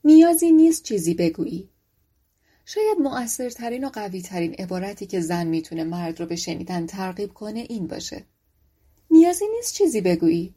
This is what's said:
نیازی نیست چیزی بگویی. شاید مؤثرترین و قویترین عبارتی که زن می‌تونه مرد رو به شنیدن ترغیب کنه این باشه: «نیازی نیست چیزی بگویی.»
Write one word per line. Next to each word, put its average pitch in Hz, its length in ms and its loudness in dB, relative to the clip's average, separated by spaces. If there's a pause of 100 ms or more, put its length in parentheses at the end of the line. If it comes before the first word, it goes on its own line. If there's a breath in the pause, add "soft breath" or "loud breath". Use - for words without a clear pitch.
نیازی 330 480 8
نیست 320 300 6
چیزی 170 320 -2
بگویی. 170 540 -4 (960)
شاید 427 360 -2
مؤثرترین 247 840 -6
و 269 40 -6
قویترین 180 640 -6
عبارتی 190 520 -8
که 185 140 -4
زن 170 260 -2
می‌تونه 165 380 -4
مرد 170 360 -8
رو 170 60 -6
به 170 100 -8
شنیدن 175 500 -8
ترغیب 190 480 -10
کنه 214 340 -12
این 214 180 -8
باشه: - 380 -12 (840)
«نیازی 349 340 6 (120)
نیست 480 180 -8
چیزی 254 260 0
بگویی.» 170 560 0